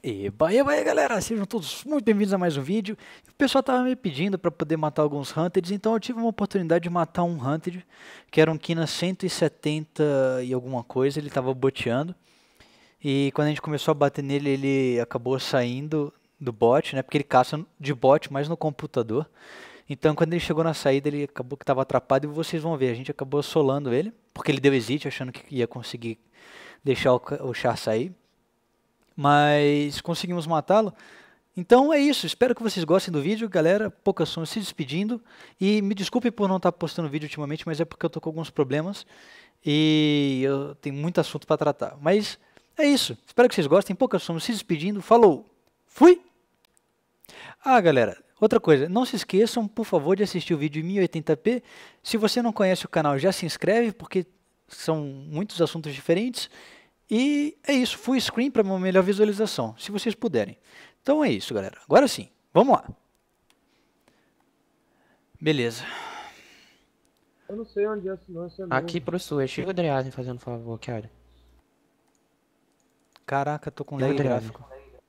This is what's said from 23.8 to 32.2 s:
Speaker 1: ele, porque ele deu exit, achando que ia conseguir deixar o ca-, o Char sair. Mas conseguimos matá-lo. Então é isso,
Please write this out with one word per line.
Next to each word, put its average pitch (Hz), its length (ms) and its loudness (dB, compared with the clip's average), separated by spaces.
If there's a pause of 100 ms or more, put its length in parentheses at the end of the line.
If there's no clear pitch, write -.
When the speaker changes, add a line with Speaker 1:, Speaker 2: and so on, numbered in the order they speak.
Speaker 1:
ele, 170 220 -2 (180)
porque - 180 -4
ele 135 100 0
deu 139 120 6
exit, 131 340 -2
achando 131 240 -8
que - 140 -18 (100)
ia 120 120 0
conseguir 117 520 -10 (640)
deixar 131 300 2
o 127 80 4
ca-, - 240 -10
o 131 80 -6
Char 117 240 -2
sair. 120 380 -2 (1000)
Mas 147 840 4
conseguimos 175 460 -6
matá-lo. 180 480 2 (600)
Então 247 380 4
é 302 60 4
isso, 285 260 2